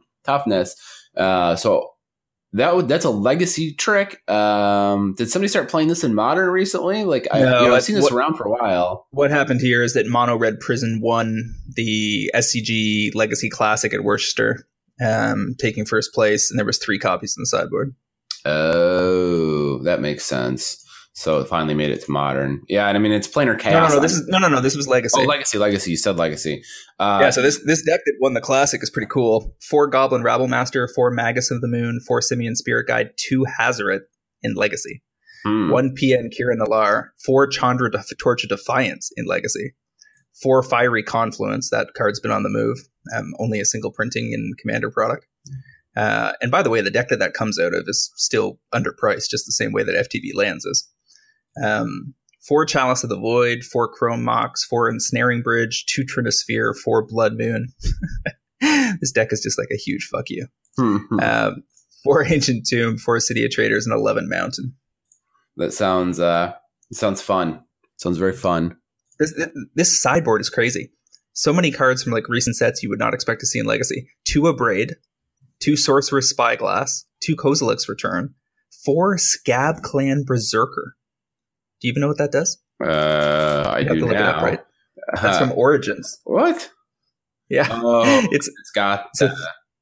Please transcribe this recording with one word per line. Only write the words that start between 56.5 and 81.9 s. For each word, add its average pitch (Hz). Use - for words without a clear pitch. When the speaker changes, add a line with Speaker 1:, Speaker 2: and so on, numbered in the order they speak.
Speaker 2:
four 113
Blood 113
Moon. 113
<laughs> -
This 143
deck 110
is 107
just, -
like, -
a -
huge -
fuck -
you. -
Speaker 1:
Hmm, 113
hmm. 104
Speaker 2:
Um, 57
four 139
<laughs> 170
Ancient 131
Tomb, 117
four 117
City 113
of 117
Traders, 107
and 110
eleven 107
Mountain. 92
Speaker 1:
That -
sounds, 90
uh, 87
sounds 98
fun. 90
Sounds 85
very 92
fun. 87
Speaker 2:
This, 156
this -
sideboard 123
is -
crazy. -
So -
many 170
cards 131
from, 120
like, 113
recent 120
sets -
you 110
would 107
not 113
expect -
to -
see -
in 110
Legacy. 110
Two 147
Abrade, 123
two 147
Sorceress 139
Spyglass, 117
two 156
Kozilek's 131
Return, 98
four 175
Scab 135
Clan 139
Berserker. 117
Do 123
you 120